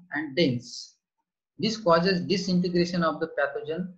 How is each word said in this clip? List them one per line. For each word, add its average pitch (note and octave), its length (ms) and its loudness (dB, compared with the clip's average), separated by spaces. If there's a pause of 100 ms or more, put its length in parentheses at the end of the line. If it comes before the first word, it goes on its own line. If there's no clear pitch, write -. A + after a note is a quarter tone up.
(140)
and D3 220 -6
dense. - 600 -2 (640)
This G#3+ 200 -2
causes F3 440 4
disintegration F3 800 0
of D#3 160 0
the D#3+ 180 -4
pathogen D#3 600 -4